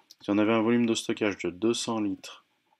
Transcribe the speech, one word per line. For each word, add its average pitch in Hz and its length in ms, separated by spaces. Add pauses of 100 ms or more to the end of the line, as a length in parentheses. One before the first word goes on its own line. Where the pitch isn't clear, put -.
(220)
Si - 80
on 101 80
avait 107 160
un 113 80
volume 120 240
de 113 80
stockage 104 460
de 90 100
deux 92 240
cents 117 260
litres, 98 460 (340)